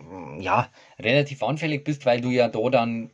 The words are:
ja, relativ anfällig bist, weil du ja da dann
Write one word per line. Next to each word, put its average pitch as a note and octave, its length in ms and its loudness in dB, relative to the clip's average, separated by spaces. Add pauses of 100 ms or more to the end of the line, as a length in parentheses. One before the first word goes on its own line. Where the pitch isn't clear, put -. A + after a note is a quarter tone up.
(400)
ja, F#2+ 300 0 (300)
relativ C#3 440 0
anfällig D3+ 400 -2
bist, D3 220 -4
weil A#2+ 160 4
du B2 80 -2
ja B2 180 4
da A2+ 220 0
dann A#2 440 0